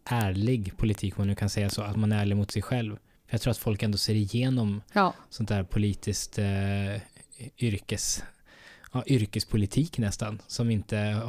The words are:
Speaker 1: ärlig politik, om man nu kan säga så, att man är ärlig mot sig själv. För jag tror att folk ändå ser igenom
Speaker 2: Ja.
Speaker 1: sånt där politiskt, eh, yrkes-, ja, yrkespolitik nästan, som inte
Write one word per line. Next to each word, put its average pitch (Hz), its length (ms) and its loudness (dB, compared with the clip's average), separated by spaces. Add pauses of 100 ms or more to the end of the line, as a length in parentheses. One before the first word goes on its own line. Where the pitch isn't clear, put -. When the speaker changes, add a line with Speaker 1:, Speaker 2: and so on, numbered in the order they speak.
Speaker 1:
ärlig 107 720 0
politik, 107 400 0
om 104 40 0
man 98 60 2
nu 101 80 2
kan 104 140 0
säga 101 200 0
så, 104 120 -2
att 104 140 -6
man 107 160 2
är 104 100 2
ärlig 101 160 2
mot 101 140 0
sig 107 100 -2
själv. 117 340 -2
För - 380 -12
jag 117 80 0
tror 123 100 2
att 110 60 -2
folk 107 260 -2
ändå 104 140 2
ser - 160 0
igenom 107 680 2 (120)
Speaker 2:
Ja. 196 200 4 (160)
Speaker 1:
sånt - 200 -4
där 101 140 2
politiskt, - 760 -2
eh, 101 60 2 (1120)
yrkes-, - 640 -2 (680)
ja, 127 140 -2
yrkespolitik 110 920 2
nästan, 107 500 -2
som 117 240 0
inte 107 260 0 (320)